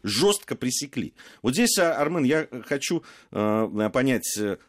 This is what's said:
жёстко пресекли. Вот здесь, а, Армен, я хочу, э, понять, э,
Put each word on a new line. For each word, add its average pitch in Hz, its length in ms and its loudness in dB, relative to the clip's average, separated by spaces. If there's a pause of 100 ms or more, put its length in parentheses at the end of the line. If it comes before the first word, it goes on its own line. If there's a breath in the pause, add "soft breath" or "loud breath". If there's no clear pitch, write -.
жёстко 135 540 0
пресекли. 127 580 -6 (260 loud breath)
Вот 127 140 0
здесь, 233 240 2
а, 165 160 4
Армен, 151 300 0
я 151 240 2 (180)
хочу, 147 380 -2 (260 loud breath)
э, 107 640 0
понять, 131 460 0
э, 101 200 -2 (100)